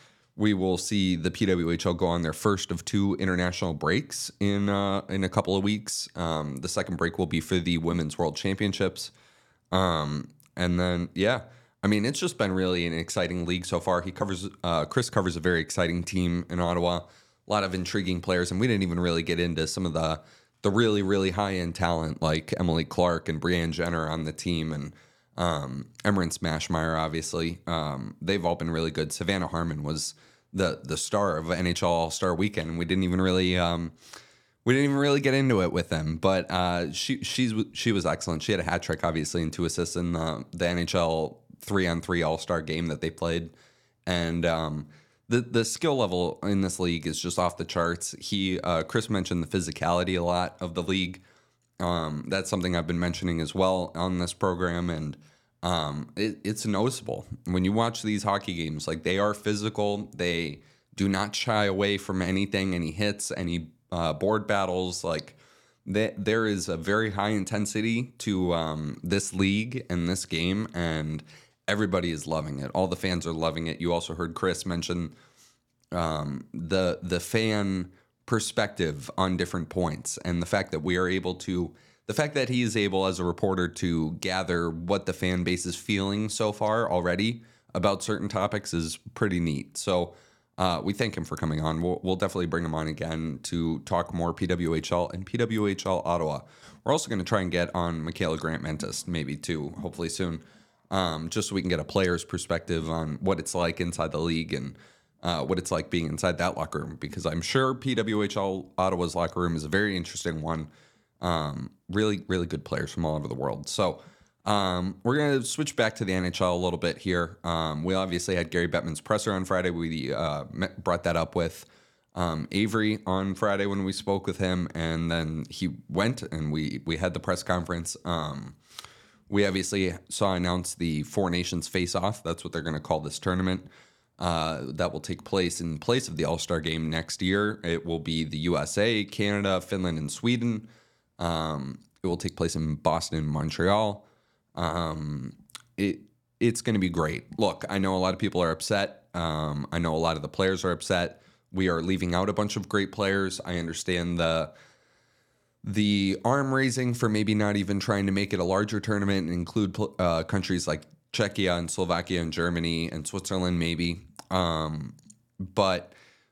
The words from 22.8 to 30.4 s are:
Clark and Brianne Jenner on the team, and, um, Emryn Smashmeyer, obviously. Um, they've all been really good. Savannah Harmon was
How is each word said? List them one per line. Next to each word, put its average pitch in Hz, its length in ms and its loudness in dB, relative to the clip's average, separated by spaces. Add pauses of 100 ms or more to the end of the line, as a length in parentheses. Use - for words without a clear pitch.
Clark 87 460 2
and 78 100 -2
Brianne 82 320 2
Jenner 82 380 -2
on 80 140 -2
the 78 80 -4
team, 80 420 -2
and, 73 200 -8 (440)
um, 71 480 -2 (180)
Emryn 95 320 4
Smashmeyer, 80 600 0
obviously. 82 680 -2
Um, 73 540 -4
they've 90 240 2
all 85 120 2
been 82 140 -2
really 80 200 2
good. 76 200 -2
Savannah 90 360 -2
Harmon 82 360 -2
was 76 300 -4 (400)